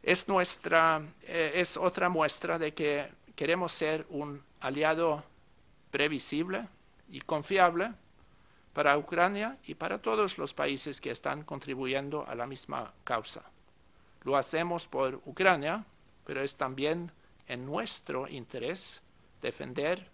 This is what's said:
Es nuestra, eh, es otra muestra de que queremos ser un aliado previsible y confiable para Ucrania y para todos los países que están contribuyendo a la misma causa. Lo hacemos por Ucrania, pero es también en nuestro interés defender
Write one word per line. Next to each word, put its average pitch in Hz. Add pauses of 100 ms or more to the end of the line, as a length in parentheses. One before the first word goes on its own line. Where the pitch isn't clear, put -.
Es 180
nuestra, 165 (200)
eh, 160
es 180
otra 180
muestra 165
de 156
que 147 (240)
queremos 165
ser 156
un 147 (200)
aliado 151 (640)
previsible 151 (400)
y -
confiable 175 (800)
para 143
Ucrania 202
y -
para 185
todos 214
los 147
países 143
que 127
están 139
contribuyendo 139
a -
la 120
misma 135 (100)
causa. - (800)
Lo 135
hacemos 165
por 131
Ucrania, 180 (400)
pero 139
es 139
también 143 (380)
en 123
nuestro 143
interés 131 (400)
defender 143